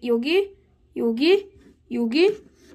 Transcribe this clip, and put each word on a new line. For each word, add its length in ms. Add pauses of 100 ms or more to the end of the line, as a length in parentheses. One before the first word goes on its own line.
여기, 500 (400)
여기, 540 (420)
여기, 520 (320)